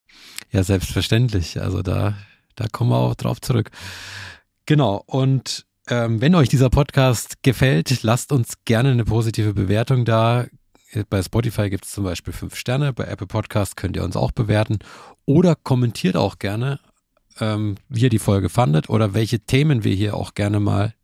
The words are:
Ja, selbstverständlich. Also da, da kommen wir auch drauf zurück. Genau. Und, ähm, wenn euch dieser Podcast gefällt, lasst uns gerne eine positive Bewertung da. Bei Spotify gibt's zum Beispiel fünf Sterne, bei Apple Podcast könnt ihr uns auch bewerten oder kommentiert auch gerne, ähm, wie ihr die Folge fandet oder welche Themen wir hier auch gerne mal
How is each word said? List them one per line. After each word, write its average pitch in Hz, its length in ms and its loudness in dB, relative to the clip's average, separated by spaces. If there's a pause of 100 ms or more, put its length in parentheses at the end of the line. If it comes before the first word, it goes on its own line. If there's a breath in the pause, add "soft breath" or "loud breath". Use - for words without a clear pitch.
(500 loud breath)
Ja, 98 120 2
selbstverständlich. 98 1000 0
Also 95 200 -2
da, 98 320 -2 (420 soft breath)
da 110 140 -6
kommen 120 200 -2
wir 123 80 2
auch 120 160 0
drauf 120 260 -6
zurück. 113 300 -2 (960 loud breath)
Genau. 131 400 2
Und, 135 600 -2 (220)
ähm, 117 320 -2
wenn 156 140 4
euch 147 160 4
dieser 131 180 4
Podcast 131 760 0
gefällt, 135 600 2
lasst 113 300 0
uns - 340 -2
gerne 120 240 2
eine 120 140 2
positive 110 500 0
Bewertung 107 500 0
da. 117 420 2 (600)
Bei 95 140 0
Spotify 110 480 -2
gibt's - 220 -8
zum 101 120 -6
Beispiel 87 300 -6
fünf - 220 -10
Sterne, 135 360 -2
bei 107 120 -6
Apple 95 220 -8
Podcast - 520 -4
könnt 92 180 -4
ihr 90 80 -2
uns 92 100 -4
auch 110 160 0
bewerten 107 480 0 (460 loud breath)
oder 165 300 6
kommentiert 127 640 0
auch 101 220 0
gerne, 120 420 -4 (600)
ähm, 107 360 -2 (120)
wie 120 140 -2
ihr 127 80 4
die 110 80 4
Folge 98 320 2
fandet 147 400 2
oder 107 240 2
welche 110 260 0
Themen 131 440 2
wir 107 100 2
hier 101 200 -2
auch - 200 -8
gerne 104 260 0
mal 101 320 0 (120)